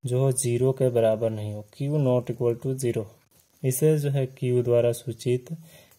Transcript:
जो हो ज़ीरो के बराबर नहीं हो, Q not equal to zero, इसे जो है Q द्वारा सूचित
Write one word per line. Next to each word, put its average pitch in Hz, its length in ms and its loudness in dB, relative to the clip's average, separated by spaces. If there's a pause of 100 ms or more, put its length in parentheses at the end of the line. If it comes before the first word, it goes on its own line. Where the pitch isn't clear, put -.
जो 123 160 -2
हो 135 140 2
ज़ीरो 123 400 0
के 131 180 2
बराबर 113 380 2
नहीं 107 240 -6
हो, 104 180 -12
Q 143 300 -4
not 123 300 2
equal 117 260 0
to 135 200 -6
zero, 117 280 -2 (580)
इसे 151 360 2
जो 143 120 -2
है 135 180 0
Q 123 340 0
द्वारा 120 300 4
सूचित 123 560 -4 (500)